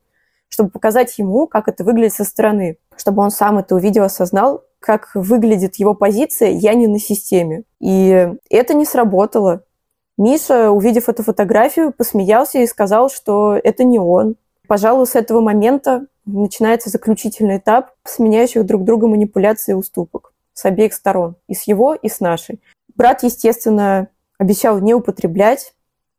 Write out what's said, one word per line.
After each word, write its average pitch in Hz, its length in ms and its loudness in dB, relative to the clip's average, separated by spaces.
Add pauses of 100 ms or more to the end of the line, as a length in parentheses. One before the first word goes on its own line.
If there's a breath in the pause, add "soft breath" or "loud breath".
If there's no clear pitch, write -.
(480)
чтобы 196 220 -2
показать 240 480 -2
ему, 214 280 -2
как 214 220 -4
это - 160 -4
выглядит 226 300 0
со 208 100 -6
стороны, 208 540 -2 (180)
чтобы 202 260 -2
он 202 80 0
сам 208 280 0
это 190 160 -2
увидел, 196 300 2
осознал, 196 600 -2 (140)
как - 360 -4
выглядит 196 640 0
его 208 180 2
позиция 208 540 0
«я 185 240 0
не 240 140 4
на 208 120 0
системе». 180 640 -4 (160)
И 185 520 2 (160)
это 240 240 2
не 294 140 2
сработало. 208 800 0 (520)
Миша, 233 540 2
увидев 214 380 2
эту 226 140 -2
фотографию, 226 720 0
посмеялся 226 680 0
и 240 80 2
сказал, 220 440 0
что 208 520 -2
это 220 220 0
не 247 140 4
он. 190 380 0 (300)
Пожалуй, 220 400 2
с 247 100 -2
этого 226 240 0
момента 247 640 0 (200)
начинается 208 640 -2
заключительный 214 640 -4
этап 226 360 0 (120)
сменяющих 226 640 0
друг 190 180 -2
друга 220 220 2
манипуляций 208 640 0
и - 20 -2
уступок - 600 -8 (180)
с - 140 -10
обеих 202 260 0
сторон, 180 440 -4 (120)
и 196 60 -10
с - 80 -12
его, 226 320 0
и 254 140 -6
с - 120 -10
нашей. 175 400 -6 (340)
Брат, 254 280 2
естественно, 214 880 -2 (300)
обещал 208 400 0
не 208 140 0
употреблять, 208 800 -2 (460)